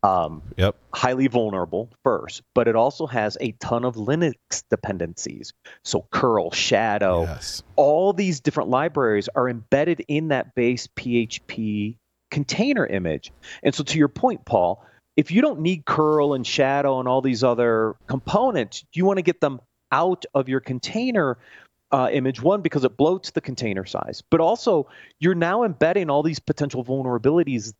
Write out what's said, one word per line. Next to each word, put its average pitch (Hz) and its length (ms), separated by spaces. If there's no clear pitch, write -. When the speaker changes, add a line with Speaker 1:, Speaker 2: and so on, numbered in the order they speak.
Speaker 1:
Um, 82 380
Speaker 2:
Yep. 95 180
Speaker 1:
highly 127 360
vulnerable 107 600
first, - 400
but 117 100
it 113 80
also 131 320
has 110 340
a 120 200
ton 117 240
of 123 100
Linux 131 400
dependencies. - 840
So - 260
curl, 107 400
shadow, 101 720
Speaker 2:
Yes. - 400
Speaker 1:
all 156 360
these 175 280
different 143 280
libraries 127 680
are 127 120
embedded 139 600
in 151 200
that - 280
base 123 400
P 120 220
H - 280
P 107 500
container 185 520
image. 85 460
And 139 100
so 151 120
to 151 140
your 147 100
point, - 360
Paul, 92 400
if 151 140
you 196 100
don't 190 200
need 170 240
curl 151 500
and 127 100
shadow 139 540
and 127 80
all 127 140
these 131 240
other 117 500
components, 175 760
you 175 100
wanna 190 180
get 170 180
them 135 200
out 175 320
of 135 140
your 131 120
container, 170 800
uh, 127 180
image, 131 320
one, 196 200
because 151 200
it 127 140
bloats 175 340
the - 120
container 104 420
size, - 360
but 165 100
also 175 480
you're 180 140
now 170 280
embedding 175 480
all 143 140
these 156 160
potential 139 440
vulnerabilities 127 960